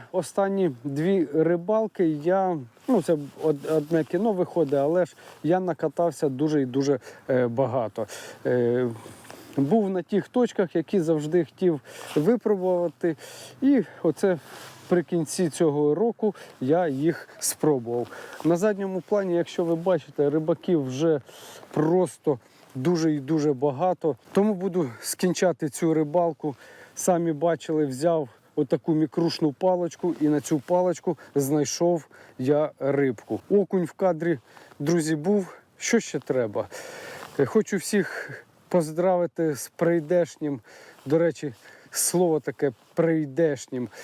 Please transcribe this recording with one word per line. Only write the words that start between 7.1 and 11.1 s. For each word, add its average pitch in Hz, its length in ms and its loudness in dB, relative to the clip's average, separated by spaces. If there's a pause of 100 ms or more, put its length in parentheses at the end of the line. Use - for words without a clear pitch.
е, 123 160 2
багато. 117 600 -2 (400)
Е, 123 420 2 (680)
був 190 340 2
на 180 120 -4
тих 196 260 -2
точках, 220 480 0
які 170 240 0
завжди 156 440 2